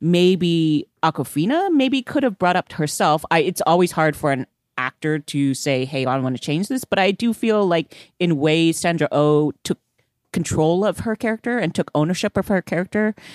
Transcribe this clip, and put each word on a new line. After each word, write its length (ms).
maybe 840
Awkwafina 680
maybe 300
could 220
have 160
brought 160
up 140
to 80
herself. 520
I, 120
it's 260
always 240
hard 240
for 160
an 160
actor 420
to 340
say, 320
"Hey, 220
I 100
wanna 220
change 300
this," 160
but 120
I 140
do 220
feel 340
like 280
in 180
ways 420
Sandra 320
Oh 400
took 140
control 520
of 140
her 160
character 440
and 160
took 180
ownership 420
of 120
her 160
character, 500